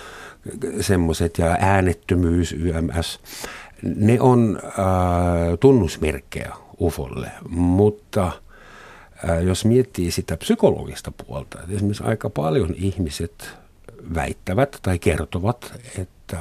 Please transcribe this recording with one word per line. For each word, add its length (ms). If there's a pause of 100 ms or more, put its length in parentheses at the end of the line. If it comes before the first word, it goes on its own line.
(800)
semmoiset 560
ja 220
äänettömyys, 920
Y 280
M 80 (120)
S, 180 (760)
ne 260
on, 440
äh, 80 (840)
tunnusmerkkejä 960 (280)
ufolle, 500 (180)
mutta, 840 (960)
äh, 140
jos 220
miettii 460
sitä 260
psykologista 720 (140)
puolta, 360
että 140
esimerkiksi 280
aika 260
paljon 460
ihmiset 760 (680)
väittävät 680
tai 180
kertovat, 720 (240)
että 440